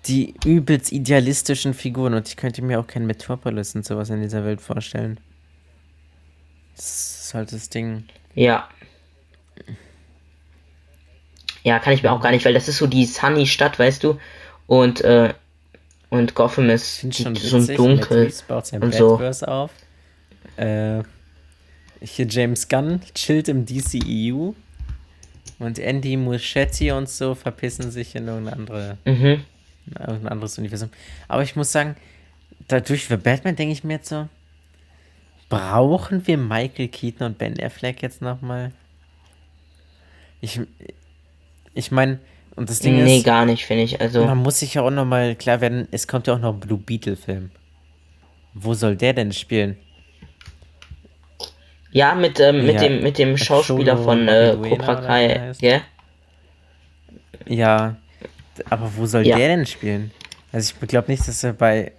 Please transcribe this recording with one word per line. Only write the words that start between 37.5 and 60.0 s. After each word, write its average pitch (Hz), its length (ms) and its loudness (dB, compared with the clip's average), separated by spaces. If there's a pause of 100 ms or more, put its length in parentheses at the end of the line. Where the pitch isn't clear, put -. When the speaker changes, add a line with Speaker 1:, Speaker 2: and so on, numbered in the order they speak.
Speaker 1:
Affleck 123 400 -8
jetzt - 220 -10
nochmal? 123 480 -8 (1700)
Ich, 117 200 -10 (1160)
ich 131 160 -6
mein, 131 280 2 (360)
und 117 160 -6
das 113 80 -2
Ding 127 240 4
Speaker 2:
Nee, 127 160 8
Speaker 1:
ist, 117 60 0
Speaker 2:
gar 117 200 6
nicht, 117 220 0
finde 113 160 2
ich, - 180 -4
also 117 240 2
Speaker 1:
man 127 140 2
muss 135 200 2
sich 139 140 -4
ja 147 80 0
auch 127 80 2
nochmal 127 460 0
klar 120 260 0
werden, 120 300 -2
es - 160 -6
kommt 123 180 -4
ja 123 80 2
auch 120 60 0
noch 113 140 -2
ein 101 60 -8
Blue 101 200 -4
Beetle-Film. 95 720 -6 (1040)
Wo 107 180 -4
soll 107 220 0
der 120 180 2
denn 107 180 -2
spielen? 101 460 -2 (2250)
Speaker 2:
Ja, 143 220 4
mit, 175 240 2
ähm, 143 260 6
mit 113 100 6
Speaker 1:
Ja, 139 120 4
Speaker 2:
dem, 135 160 0
mit 139 140 0
dem 135 200 4
Schauspieler 139 580 2
Speaker 1:
Xolo 120 80 0
Speaker 2:
von, 117 240 4
äh, 110 280 6
Speaker 1:
Mariduena 110 140 -4
Speaker 2:
Cobra 123 240 0
Speaker 1:
oder 127 80 -2
wie - 0 -
der 127 60 -8
Speaker 2:
Kai, 120 320 4
Speaker 1:
heißt. 127 200 -10
Speaker 2:
gell? 127 220 4 (1700)
Speaker 1:
Ja, 110 500 2 (600)
d-, - 120 -10
aber 110 260 -4
wo 113 100 -2
soll 110 220 2
Speaker 2:
Ja. 117 80 6
Speaker 1:
der 135 140 4
denn 170 160 2
spielen? 104 460 -6 (420)